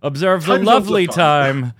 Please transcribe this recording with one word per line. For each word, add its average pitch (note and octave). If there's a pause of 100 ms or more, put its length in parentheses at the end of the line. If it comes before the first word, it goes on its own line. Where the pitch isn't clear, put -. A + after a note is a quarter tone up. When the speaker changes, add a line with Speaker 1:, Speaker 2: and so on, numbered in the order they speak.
Speaker 1:
observe D#3+
the F#3
Speaker 2:
Time G3
zones G#3+
are A#3
Speaker 1:
lovely G3+
Speaker 2:
fun. -
Speaker 1:
time C#3